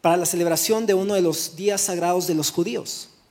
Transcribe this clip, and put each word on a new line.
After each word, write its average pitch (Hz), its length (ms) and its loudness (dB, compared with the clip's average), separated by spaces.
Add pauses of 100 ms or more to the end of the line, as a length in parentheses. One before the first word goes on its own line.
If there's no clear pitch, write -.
para 170 160 4
la 175 80 0
celebración 170 600 0
de 202 80 4
uno 196 220 2
de 190 60 2
los 165 340 0
días 196 260 0
sagrados 180 460 0
de 170 80 0
los 151 160 0
judíos. - 580 -4 (220)